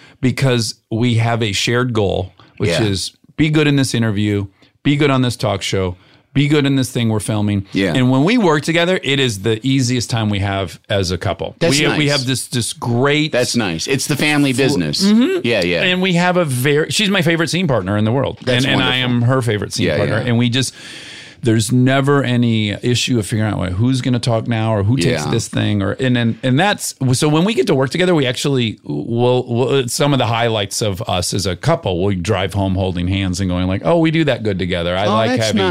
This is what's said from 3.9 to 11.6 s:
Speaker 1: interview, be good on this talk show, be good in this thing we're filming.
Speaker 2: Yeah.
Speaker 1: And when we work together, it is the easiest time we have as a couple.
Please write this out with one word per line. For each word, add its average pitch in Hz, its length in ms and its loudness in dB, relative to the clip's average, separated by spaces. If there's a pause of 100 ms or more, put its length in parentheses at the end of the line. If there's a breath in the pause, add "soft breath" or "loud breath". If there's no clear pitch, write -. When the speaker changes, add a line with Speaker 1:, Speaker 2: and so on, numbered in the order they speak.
Speaker 1:
interview, 104 520 0 (360 soft breath)
be 143 140 2
good 143 140 2
on 131 120 2
this 123 140 0
talk 101 260 -2
show, 92 340 -2 (360 soft breath)
be 143 160 2
good 147 180 2
in 139 80 2
this 131 160 0
thing 117 200 0
we're 107 100 0
filming. 104 520 -2
Speaker 2:
Yeah. 95 220 0
Speaker 1:
And 127 160 2
when 131 140 4
we 214 140 2
work 156 260 2
together, 170 400 0
it 139 160 0
is 117 220 -2
the 113 220 -2
easiest 127 460 0
time 113 200 0
we 101 100 -2
have 98 480 -4
as 98 240 0
a 90 60 -4
couple. 85 420 -6